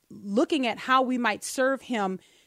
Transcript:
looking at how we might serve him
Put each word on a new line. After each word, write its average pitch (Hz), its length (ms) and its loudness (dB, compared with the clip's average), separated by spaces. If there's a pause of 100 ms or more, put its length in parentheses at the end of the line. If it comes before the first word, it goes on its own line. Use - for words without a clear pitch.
looking 240 580 0
at 202 120 -4
how 262 220 4
we 254 160 0
might 226 280 -2
serve 262 380 0
him 196 360 -2 (280)